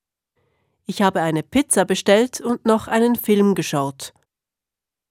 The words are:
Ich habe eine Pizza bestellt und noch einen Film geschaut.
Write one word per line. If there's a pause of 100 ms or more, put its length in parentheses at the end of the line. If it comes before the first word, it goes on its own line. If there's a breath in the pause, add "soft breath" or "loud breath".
(840)
Ich
habe
eine
Pizza
bestellt
und
noch
einen
Film
geschaut. (960)